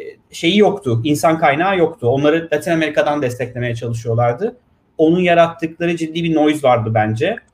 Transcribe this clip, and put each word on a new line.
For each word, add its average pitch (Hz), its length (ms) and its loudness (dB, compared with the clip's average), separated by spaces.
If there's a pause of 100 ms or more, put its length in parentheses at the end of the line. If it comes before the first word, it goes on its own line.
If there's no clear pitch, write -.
(320)
şeyi 175 260 0
yoktu, 131 460 2
insan 160 360 0
kaynağı 165 380 2
yoktu. 165 300 0
Onları 147 460 2
Latin 147 180 -2
Amerika'dan 147 500 0
desteklemeye 120 540 -4
çalışıyorlardı. 120 800 -4 (400)
Onun 165 220 4
yarattıkları 170 800 0
ciddi 165 260 -6
bir 165 120 0
noise 151 320 2
vardı 117 260 2
bence. 113 420 0 (180)